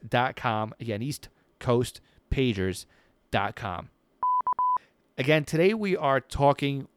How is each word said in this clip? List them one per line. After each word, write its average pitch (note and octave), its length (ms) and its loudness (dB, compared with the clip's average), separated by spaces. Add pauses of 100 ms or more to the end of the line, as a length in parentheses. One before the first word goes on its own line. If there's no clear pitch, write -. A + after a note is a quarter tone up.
dot B2 300 0
com. A2 460 -2
Again, A2 200 -4
east C#3+ 280 -6 (300)
coast A#2+ 420 2 (280)
pagers G2 560 0 (460)
dot G#2 240 0
com. - 340 -8 (1300)
Again, D3 280 2
today F3 280 2
we G#3 220 -2
are C#3 240 2
talking, C#3 760 0